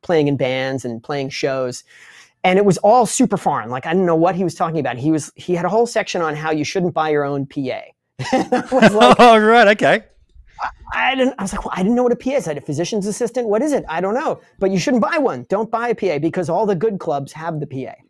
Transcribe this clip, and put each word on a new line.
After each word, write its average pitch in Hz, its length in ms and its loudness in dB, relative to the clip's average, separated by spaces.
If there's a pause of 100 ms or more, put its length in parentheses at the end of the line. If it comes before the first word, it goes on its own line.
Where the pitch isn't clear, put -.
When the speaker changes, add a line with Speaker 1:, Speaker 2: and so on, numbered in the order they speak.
Speaker 1:
playing 156 260 2
in 143 100 0
bands 131 480 -4
and 117 200 -10
playing 139 240 -6
shows. 135 560 -6 (600)
And 185 140 4
it 208 60 4
was 196 140 4
all 226 280 4
super 220 300 0
foreign. 127 340 -4
Like, 131 160 -8
I 165 40 -6
didn't 185 160 2
know 165 100 2
what 170 180 2
he 185 80 -2
was 165 140 -4
talking 165 240 -2
about. 123 160 -4
He 147 160 -2
was, 151 240 -2
he - 180 -4
had 170 100 -4
a 180 40 0
whole 226 180 2
section 202 360 -4
on 156 120 -2
how 156 160 -6
you 151 140 -2
shouldn't 175 280 -2
buy 156 180 -2
your 147 140 0
own 139 220 -4
P 135 240 -6
A. - 240 -10 (240)
<laughs> - 140 -4
And - 200 0
I 247 200 -2
was 220 200 6
like, 220 240 6
Speaker 2:
<laughs> - 40 2
Oh, 233 180 10
right, 220 300 6
okay. 208 360 2 (560)
Speaker 1:
I, - 520 -4
I - 20 -4
didn't, 262 240 0
I 202 40 -6
was 196 100 -6
like, - 120 -10
"Well, - 120 -8
I 185 80 -2
didn't 226 100 2
know 247 80 2
what 247 80 2
a 240 60 0
P 254 160 -6
A 285 60 0
is." 170 100 -4
I - 20 -6
had 143 80 -4
a - 40 -12
physician's 175 440 -4
assistant. 233 400 -4
"What 214 160 0
is 302 100 0
it?" 208 160 -2
"I 160 120 -4
don't 196 140 -2
know." 269 260 -4 (180)
But 190 140 0
you 190 80 0
shouldn't 254 220 2
buy 311 160 0
one. 160 300 -2
Don't 220 220 -2
buy 233 200 -4
a 220 40 0
P 202 160 -2
A 147 80 -2
because 160 300 -2
all 190 180 0
the 202 80 0
good 196 240 -2
clubs 143 340 -6
have 156 280 -8
the 139 60 -6
P 131 200 -10
A 101 80 -14 (160)